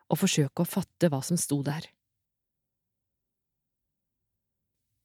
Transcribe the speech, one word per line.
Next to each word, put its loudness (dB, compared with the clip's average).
og 2
forsøkte 2
å 0
fatte 0
hva 0
som 0
sto -2
der. -4